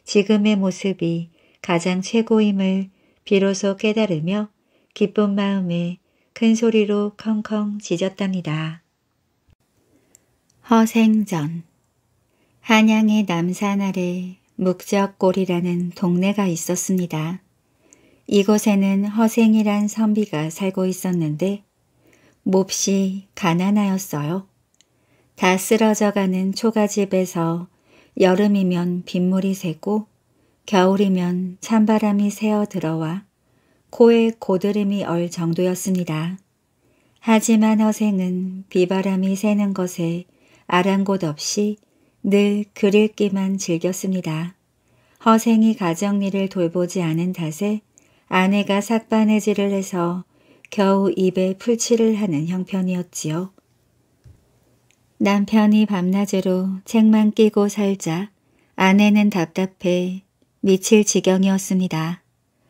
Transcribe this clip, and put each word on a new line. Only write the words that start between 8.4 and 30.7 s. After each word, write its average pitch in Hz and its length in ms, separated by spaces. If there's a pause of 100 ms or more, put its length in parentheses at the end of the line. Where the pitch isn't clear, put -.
허생전. 214 920 (1000)
한양의 220 640
남산 180 540
아래 185 560 (180)
묵적골이라는 185 1400
동네가 190 500
있었습니다. 175 920 (880)
이곳에는 202 800
허생이란 220 800
선비가 208 600
살고 190 380
있었는데 180 800 (800)
몹시 190 920
가난하였어요. 185 1120 (880)
다 185 220
쓰러져가는 202 960
초가집에서 185 1120 (540)
여름이면 185 840
빗물이 185 480
새고 196 520 (580)
겨울이면 185 960